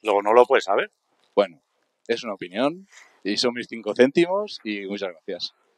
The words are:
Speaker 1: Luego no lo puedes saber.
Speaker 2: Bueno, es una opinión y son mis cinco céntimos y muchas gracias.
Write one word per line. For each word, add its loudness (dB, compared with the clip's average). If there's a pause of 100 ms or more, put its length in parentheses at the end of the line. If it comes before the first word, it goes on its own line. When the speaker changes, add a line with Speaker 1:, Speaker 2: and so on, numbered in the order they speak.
Speaker 1:
Luego 2
no 0
lo 8
puedes 2
saber. -2 (420)
Speaker 2:
Bueno, 0 (460)
es -4
una -8
opinión -6 (380)
y -2
son 0
mis -8
cinco -8
céntimos 2
y -8
muchas -8
gracias. -12 (240)